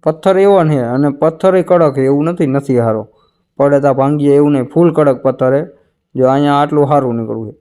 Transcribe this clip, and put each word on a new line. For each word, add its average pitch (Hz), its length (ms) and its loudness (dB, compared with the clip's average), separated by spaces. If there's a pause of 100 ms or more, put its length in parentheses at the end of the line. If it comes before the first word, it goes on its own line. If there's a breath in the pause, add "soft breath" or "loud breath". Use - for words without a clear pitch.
પથ્થર 160 340 0
એવો 196 260 4
ને, 151 220 0
અને 135 260 -2
પથ્થર 160 460 0
ય 180 60 0
કડક 165 320 2
છે, 135 100 0
એવું 143 260 0
નથી, 175 160 -2
નથી 135 320 -2
હારો, 110 240 -2 (560)
પડે 143 220 2
તા 139 120 0
ભાંગીએ 143 420 0
એવું 147 180 2
નહીં, 131 200 -4
ફૂલ 170 200 2
કડક 143 280 0
પથ્થર 131 320 -2
છે. 139 80 0 (540 soft breath)
જો 127 160 0
અહીંયા 143 300 0
આટલું 147 260 0
સારું 135 300 0
નીકળ્યું 113 300 -8
છે 104 140 -18